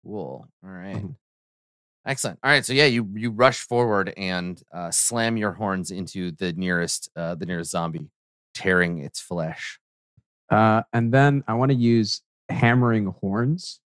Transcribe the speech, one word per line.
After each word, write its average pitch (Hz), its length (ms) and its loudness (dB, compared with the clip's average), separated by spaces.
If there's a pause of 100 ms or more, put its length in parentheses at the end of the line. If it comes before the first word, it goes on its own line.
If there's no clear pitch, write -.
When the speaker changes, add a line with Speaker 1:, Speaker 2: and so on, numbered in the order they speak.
Speaker 1:
Cool. 71 440 -12 (160)
All 92 60 -18
right. 95 280 -12
Speaker 2:
Mm-hmm. 101 140 -10 (920)
Speaker 1:
Excellent. 123 380 -4
All 131 80 2
right. 143 140 4
So 127 80 -4
yeah, 143 120 6
you, 120 300 2
you 110 160 -4
rush 120 300 4
forward 110 560 0
and, 90 440 -6 (120)
uh, 87 180 -8
slam 117 460 0
your 107 160 -2
horns 95 380 -4
into 90 400 -6
the 87 220 -4
nearest, 87 640 -2
uh, 85 200 -6
the 82 100 -8
nearest 85 260 -6
zombie, 82 380 -6 (440)
tearing 90 460 2
its 69 220 -12
flesh. 82 560 -8 (720)
Speaker 2:
Uh, 110 420 6
and 117 220 2
then 139 340 4
I 110 60 -2
wanna 131 220 2
use 117 460 2 (280)
hammering 120 560 4
horns. 113 720 -2 (100)